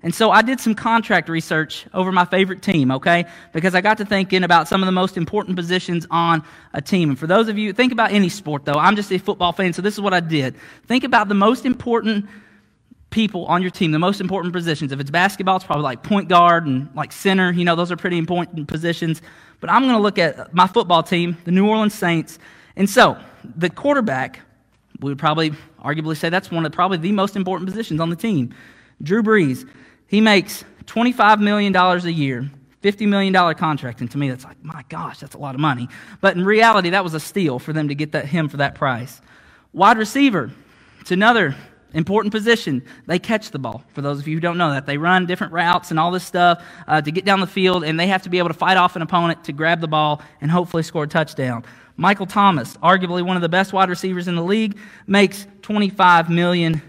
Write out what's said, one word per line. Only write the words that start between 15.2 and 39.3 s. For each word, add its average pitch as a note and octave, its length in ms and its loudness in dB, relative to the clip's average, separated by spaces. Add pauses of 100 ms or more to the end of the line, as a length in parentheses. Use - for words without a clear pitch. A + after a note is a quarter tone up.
it's F3+ 100 -4
probably, D3 180 -4
like, C3 200 -6
point G3 260 -2
guard E3+ 380 6
and, C3+ 260 -4
like, D3 180 -8
center. F#3+ 400 0
You F3 140 0
know, E3+ 100 2
those F3 160 -2
are F3 60 -4
pretty F3+ 220 -2
important E3 480 -6
positions. D#3+ 540 -4 (380)
But E3+ 120 -4
I'm A3+ 100 4
gonna B3 180 2
look G3+ 200 0
at D3+ 340 -2
my F3+ 140 4
football F3+ 340 2
team, F3 340 -2 (100)
the E3+ 60 -2
New F#3+ 160 4
Orleans G#3+ 280 0
Saints. E3+ 420 -4 (380)
And G3 120 0
so G3 300 4 (260)
the E3+ 260 -4
quarterback, E3 720 -2 (600)
we C#3 80 -6
would C#3 100 -8
probably D#3 340 0 (300)
arguably D#3 320 -4
say E3 140 -4
that's F#3 220 -2
one E3 140 -2
of D3 60 -4
probably F#3 260 -2
the E3+ 140 -2
most G3 240 -2
important F#3 340 -4
positions F#3 300 -6
on E3 100 -2
the E3+ 60 -4
team. E3 380 -4 (480)
Drew F#3 200 0
Brees, G3 460 0 (400)
he G#3 140 2
makes G#3 420 2 (220)
twenty-five A3 540 2
million G#3 320 2
dollars F3+ 340 2
a E3+ 60 -2
year, C3+ 380 -4 (320)
fifty G3+ 240 -2
million G3 260 2
dollar F3 220 4
contract. C#3 480 -4
And A#2+ 100 -6
to C#3 60 -8
me, C#3+ 120 -2
that's B2+ 140 -10
like, - 200 -20
"My D3+ 260 -16
gosh, - 300 -12
that's - 160 -20
a - 20 -20
lot C3+ 160 -10
of C3 80 -4
money." C3 260 -2 (320)
But F#3+ 160 2
in F3+ 100 -2
reality, G#3+ 460 4
that F3+ 120 0
was D#3+ 100 -8
a D#3+ 60 -6
steal D3 400 -2
for D#3 140 -10
them D3+ 160 -2
to C#3+ 60 -6
get D3+ 180 -8
that, D3+ 120 -4
him D3+ 220 -2
for C#3+ 100 -8
that C#3+ 180 -2
price. B2+ 460 -6 (500)